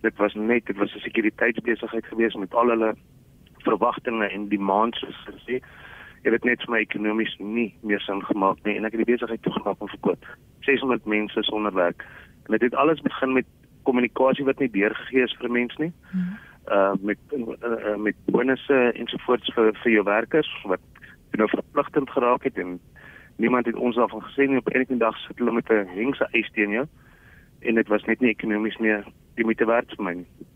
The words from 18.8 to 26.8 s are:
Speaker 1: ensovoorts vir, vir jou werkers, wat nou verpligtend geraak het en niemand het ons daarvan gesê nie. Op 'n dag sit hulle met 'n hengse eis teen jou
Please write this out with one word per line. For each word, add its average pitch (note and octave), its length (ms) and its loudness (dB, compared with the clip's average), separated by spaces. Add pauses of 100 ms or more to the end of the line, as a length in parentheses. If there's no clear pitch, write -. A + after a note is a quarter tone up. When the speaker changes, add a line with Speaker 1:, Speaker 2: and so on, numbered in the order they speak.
Speaker 1:
ensovoorts - 600 -2
vir, A2 280 4
vir A#2 100 4
jou G#2 120 4
werkers, A2+ 600 0
wat F#2 160 -2 (500)
nou G#2 180 2
verpligtend - 640 -2
geraak B2 340 2
het C3 140 -2
en F2+ 220 -6 (560)
niemand A#2 300 2
het A#2 80 -2
ons A2 220 0
daarvan A2+ 260 0
gesê C#3 260 0
nie. C3+ 80 2
Op B2 120 0
'n C3 300 0
dag A2+ 200 0
sit - 200 -14
hulle A#2+ 140 0
met A#2 180 -2
'n G#2+ 160 4
hengse A2+ 460 -2
eis A2+ 200 -2
teen G#2 180 0
jou A#2+ 160 -2 (760)